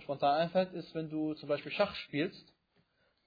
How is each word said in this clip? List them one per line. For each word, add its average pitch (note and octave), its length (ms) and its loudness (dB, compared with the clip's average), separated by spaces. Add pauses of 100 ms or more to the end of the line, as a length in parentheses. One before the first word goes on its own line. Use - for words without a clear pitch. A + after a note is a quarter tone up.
spontan C#3+ 380 4
einfällt, F#3 320 2
ist, E3+ 220 -10
wenn D#3+ 140 -4
du D#3 260 -2
zum D3 140 -8
Beispiel D3 240 -2
Schach G3+ 220 2
spielst, - 580 -4 (760)